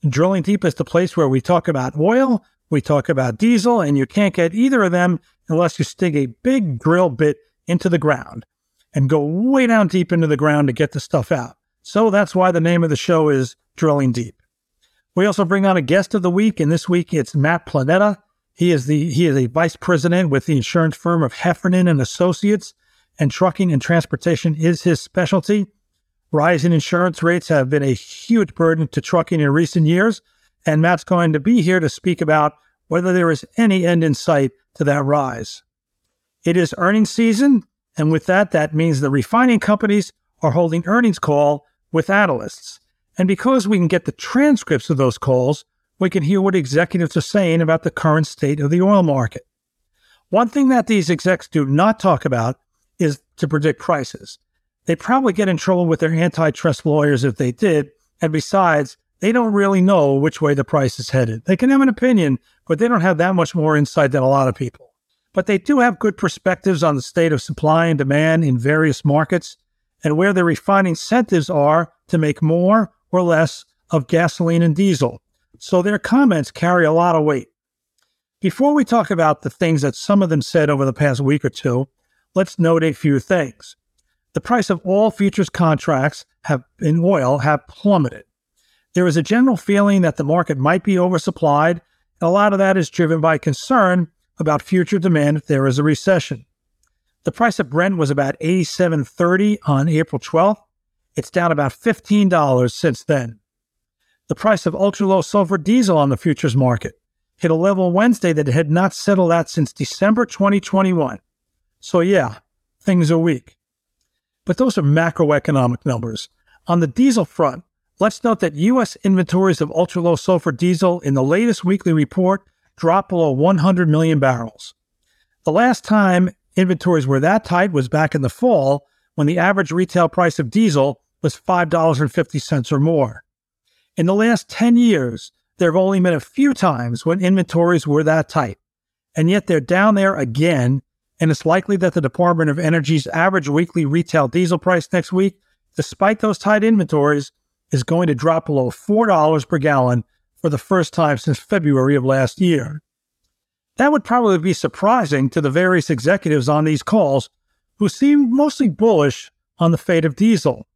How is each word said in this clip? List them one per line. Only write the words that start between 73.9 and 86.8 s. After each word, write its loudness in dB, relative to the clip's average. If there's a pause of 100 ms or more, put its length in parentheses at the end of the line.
of -2
gasoline 0
and 2
diesel. -2 (380)
So 0
their -2
comments 0
carry 0
a 2
lot 2
of 2
weight. -2 (920)
Before 0
we 2
talk 0
about 0
the -6
things -2
that -2
some 0
of -2
them 0
said 0
over 0
the -2
past -2
week 0
or -2
two, -4 (480)
let's -2
note 2
a 0
few 0
things. -4 (560)
The -4
price -2
of -2
all 2
futures -2
contracts -2 (200)
have, -4 (160)
in 0